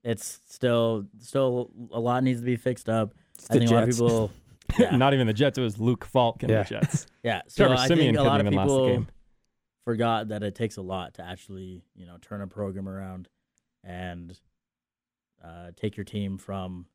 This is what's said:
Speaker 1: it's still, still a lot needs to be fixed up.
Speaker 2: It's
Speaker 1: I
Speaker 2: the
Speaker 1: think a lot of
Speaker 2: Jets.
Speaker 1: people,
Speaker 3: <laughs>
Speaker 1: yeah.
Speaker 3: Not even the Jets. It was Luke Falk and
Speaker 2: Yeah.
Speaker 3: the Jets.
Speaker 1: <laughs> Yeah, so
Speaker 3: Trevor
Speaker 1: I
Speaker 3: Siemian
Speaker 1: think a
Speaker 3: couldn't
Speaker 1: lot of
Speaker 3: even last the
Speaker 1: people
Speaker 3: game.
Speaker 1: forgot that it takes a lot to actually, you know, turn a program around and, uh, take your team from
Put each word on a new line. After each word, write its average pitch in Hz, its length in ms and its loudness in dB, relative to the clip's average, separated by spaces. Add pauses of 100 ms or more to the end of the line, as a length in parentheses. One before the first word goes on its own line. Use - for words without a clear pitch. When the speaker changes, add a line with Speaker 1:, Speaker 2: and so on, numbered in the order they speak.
Speaker 1:
it's - 420 -6
still, 117 600 0 (140)
still 123 520 -2 (200)
a 110 80 -6
lot 123 240 2
needs 127 180 2
to 120 40 -6
be 123 120 2
fixed 120 320 -4
up. 110 240 0 (220)
Speaker 2:
It's - 140 -20
Speaker 1:
I - 60 0
Speaker 2:
the 127 40 8
Speaker 1:
think 117 120 4
a - 20 6
lot 117 100 6
of 117 60 2
Speaker 2:
Jets. 120 80 0
Speaker 1:
people, 117 340 2 (240)
Speaker 3:
<laughs> - 240 -6
Speaker 1:
yeah. 233 180 6
Speaker 3:
Not 135 160 6
even 131 140 2
the 110 60 2
Jets. 135 240 2
It 131 40 -2
was 110 180 -2
Luke 117 260 0
Falk 120 380 0
and 120 80 0
Speaker 2:
Yeah. 107 120 4
Speaker 3:
the - 60 -8
Jets. - 420 -2
Speaker 1:
<laughs> - 120 -20
Yeah, 110 240 -2
so - 180 4
Speaker 3:
Trevor 127 160 4
Speaker 1:
I 127 60 2
Speaker 3:
Siemian 160 280 4
Speaker 1:
think - 0 -
a - 40 2
Speaker 3:
couldn't 135 120 4
Speaker 1:
lot - 80 4
of - 60 2
Speaker 3:
even - 120 2
last - 120 2
the 139 60 4
Speaker 1:
people 131 120 4
Speaker 3:
game. 123 200 0 (760)
Speaker 1:
forgot 113 460 -2
that 104 140 -6
it 101 120 -4
takes 110 220 -6
a 101 40 -12
lot 92 340 -8
to 87 100 -16
actually, 92 580 -14 (120)
you 92 100 -20
know, 87 160 -20
turn 104 200 -12
a 98 60 -8
program 98 400 -8
around 92 400 -12 (560)
and, 90 560 -14 (1040)
uh, 87 320 -18
take 104 220 -8
your 101 80 -10
team 98 320 -6
from 92 580 -10